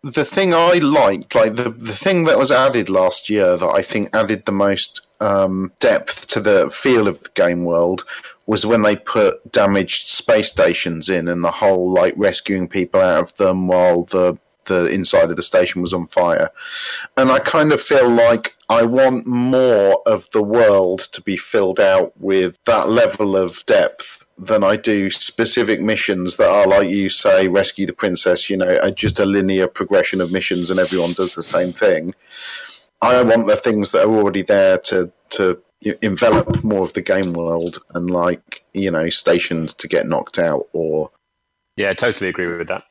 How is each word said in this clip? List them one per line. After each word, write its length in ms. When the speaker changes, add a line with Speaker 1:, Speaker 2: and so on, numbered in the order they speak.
Speaker 1:
the 200
thing 300
I 200
liked, 600
like, 220
the, 160
the 240
thing 300
that 120
was 140
added 360
last 400
year 300
that 100
I 140
think 340
added 300
the 60
most, 560
um, 600
depth 480
to 120
the 300
feel 380
of 160
the 100
game 320
world 400
was 180
when 200
they 120
put 560
damaged 580
space 420
stations 580
in 180
and 160
the 60
whole, 420
like, 240
rescuing 520
people 340
out 220
of 140
them 300
while 360
the, 340
the 200
inside 460
of 40
the 60
station 400
was 140
on 100
fire. 460
And 140
I 80
kind 340
of 80
feel 260
like 480
I 140
want 420
more 800
of 240
the 140
world 560
to 100
be 140
filled 420
out 420
with 340
that 240
level 460
of 300
depth 540
than 280
I 140
do 340
specific 680
missions 580
that 120
are, 160
like 240
you 220
say, 360
rescue 380
the 80
princess, 560
you 80
know, 240
are 80
just 300
a 80
linear 400
progression 540
of 100
missions 400
and 80
everyone 340
does 220
the 80
same 280
thing. 440
I 180
want 240
the 100
things 360
that 160
are 40
already 300
there 380
to, 320
to 320
envelop 600
more 180
of 120
the 80
game 320
world 440
and, 160
like, 640
you 160
know, 220
stations 640
to 120
get 200
knocked 320
out 340
or 380
Speaker 2:
Yeah, 140
I 20
totally 380
agree 260
with 120
that. 220